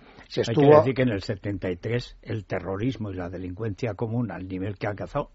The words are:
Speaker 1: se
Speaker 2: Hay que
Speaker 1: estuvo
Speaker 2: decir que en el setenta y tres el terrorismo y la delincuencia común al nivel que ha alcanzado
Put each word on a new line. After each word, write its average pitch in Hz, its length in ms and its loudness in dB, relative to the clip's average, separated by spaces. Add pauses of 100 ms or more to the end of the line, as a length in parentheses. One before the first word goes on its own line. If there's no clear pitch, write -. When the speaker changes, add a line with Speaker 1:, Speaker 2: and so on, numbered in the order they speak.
(300)
Speaker 1:
se - 140 -2
Speaker 2:
Hay - 40 0
que 113 60 -2
Speaker 1:
estuvo 147 260 10
Speaker 2:
decir 131 160 6
que 131 80 2
en 127 60 4
el 98 140 0
setenta 98 480 -4
y 90 60 -2
tres 117 440 -4
el 110 240 -8
terrorismo 101 640 -4
y 95 40 -8
la 90 160 -6
delincuencia 95 640 -6
común 117 360 -4
al 90 160 -10
nivel 95 300 -6
que - 100 -6
ha 104 40 -2
alcanzado 101 440 -6